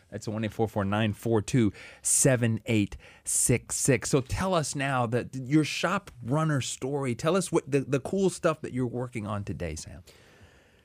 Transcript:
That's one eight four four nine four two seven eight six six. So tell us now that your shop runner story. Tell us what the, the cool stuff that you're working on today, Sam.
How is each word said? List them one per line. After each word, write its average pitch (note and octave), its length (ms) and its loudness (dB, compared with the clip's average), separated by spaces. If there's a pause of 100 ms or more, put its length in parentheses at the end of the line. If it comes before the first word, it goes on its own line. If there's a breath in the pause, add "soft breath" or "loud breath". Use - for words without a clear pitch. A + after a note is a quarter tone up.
(120)
That's G#2 160 -8
one A2 160 -2
eight G#2+ 80 -4
four A2+ 160 0
four G2+ 160 -2
nine G#2 300 2
four A2+ 280 2
two A2+ 300 2 (280 loud breath)
seven A#2 640 2
eight G#2+ 300 2 (280 loud breath)
six - 500 0
six. - 360 0
So C#3+ 100 4
tell F#3 340 -2
us D3+ 220 0
now C3+ 300 0
that A2+ 280 -4
your C3+ 300 2
shop - 480 -2 (120)
runner D3 360 0
story. C3 560 -4
Tell D#3+ 200 0
us F3+ 140 0
what D#3+ 180 2
the, C#3 120 2
the C3 180 0
cool F#3+ 320 0
stuff D#3+ 300 0
that - 120 -8
you're B2+ 140 -2
working B2 400 -6
on G2+ 160 -4
today, E2+ 320 -6
Sam. - 280 -14 (840 soft breath)